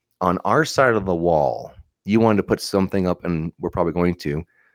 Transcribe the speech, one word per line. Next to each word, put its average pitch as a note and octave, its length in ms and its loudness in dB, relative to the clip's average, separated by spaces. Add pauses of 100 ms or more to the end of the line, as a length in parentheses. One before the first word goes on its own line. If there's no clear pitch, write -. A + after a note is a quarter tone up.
(220)
On F#2 240 2
our C3 200 2
side C3 300 2
of G2+ 100 -2
the F#2 100 0
wall, D#2 580 0 (320)
you G#2 140 2
wanted A2 180 4
to F#2+ 60 2
put - 180 -2
something F#2+ 460 0
up, F2+ 180 -2
and E2 340 -4
we're F2 100 -6
probably E2+ 240 -2
going F2 220 0
to, D2+ 280 -6 (320)